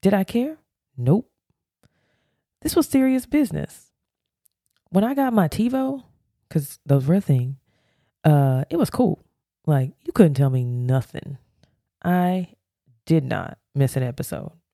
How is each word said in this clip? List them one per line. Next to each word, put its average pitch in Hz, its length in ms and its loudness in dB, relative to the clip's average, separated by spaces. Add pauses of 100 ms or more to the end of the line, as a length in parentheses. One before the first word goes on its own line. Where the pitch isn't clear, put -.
Did 196 120 2
I 196 100 2
care? 262 360 -4 (360)
Nope. 131 360 0 (1300)
This - 140 -4
was 320 120 2
serious 262 380 0
business. - 680 -4 (1000)
When 190 120 2
I 262 120 -2
got 269 180 0
my 196 140 2
TiVo, 262 560 -2 (440)
'cause - 380 -6
those 139 220 2
were 170 80 4
a 202 60 0
thing, 131 360 0 (640)
uh, 139 460 2
it - 60 -6
was 302 160 0
cool. - 340 0 (400)
Like, 143 280 0 (100)
you - 80 -10
couldn't 160 240 4
tell 135 160 2
me 127 120 0
nothing. 123 760 -4 (640)
I 180 460 0 (580)
did 160 160 2
not 104 340 -6 (160)
miss 139 220 0
an 131 80 -2
episode. - 480 -8 (220)